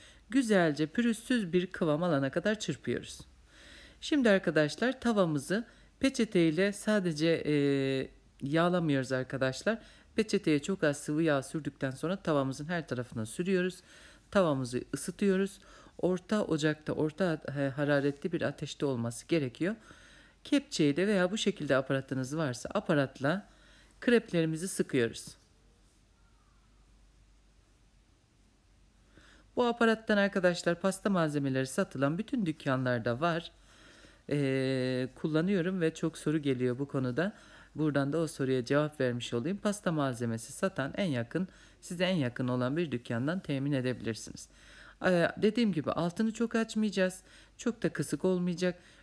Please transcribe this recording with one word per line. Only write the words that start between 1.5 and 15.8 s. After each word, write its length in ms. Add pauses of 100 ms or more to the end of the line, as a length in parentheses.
bir 140
kıvam 360
alana 280
kadar 280
çırpıyoruz. 600 (840)
Şimdi 280
arkadaşlar 720
tavamızı 680 (320)
peçeteyle 760
sadece, 720
e, 800 (200)
yağlamıyoruz 680
arkadaşlar. 680 (360)
Peçeteye 460
çok 220
az 140
sıvı 260
yağ 200
sürdükten 480
sonra 240
tavamızın 500
her 220
tarafına 380
sürüyoruz. 560 (500)
Tavamızı 520 (100)
ısıtıyoruz. 640 (380)